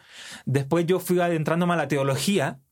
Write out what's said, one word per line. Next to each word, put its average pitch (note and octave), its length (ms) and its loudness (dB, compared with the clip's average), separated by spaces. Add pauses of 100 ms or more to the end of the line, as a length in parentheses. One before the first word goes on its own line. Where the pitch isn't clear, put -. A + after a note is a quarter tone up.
(440)
Después C#3+ 420 0
yo F3+ 140 2
fui F3+ 180 0
adentrándome F3 540 0
a E3+ 40 2
la D3 120 -2
teología C#3 720 0 (120)